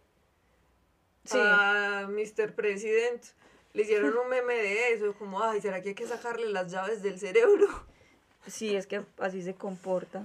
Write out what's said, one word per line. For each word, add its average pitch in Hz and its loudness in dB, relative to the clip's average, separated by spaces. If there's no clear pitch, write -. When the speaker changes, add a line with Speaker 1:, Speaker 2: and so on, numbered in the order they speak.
Speaker 1:
Sí. - -2
Speaker 2:
a 202 2
mister 214 -4
President 220 0
le - 0
hicieron 214 2
un 247 0
meme 247 0
de 226 0
eso, 208 -2
como, 196 -6
"Ay, 220 0
¿será 190 -4
que 202 -6
hay 196 -8
que 233 -10
sacarle 233 -6
las 185 -4
llaves 190 -4
del 190 -4
cerebro?". 226 6
Speaker 1:
Sí, 208 -4
es 190 -4
que 208 -6
así 190 -4
se 180 -6
comporta, 185 -6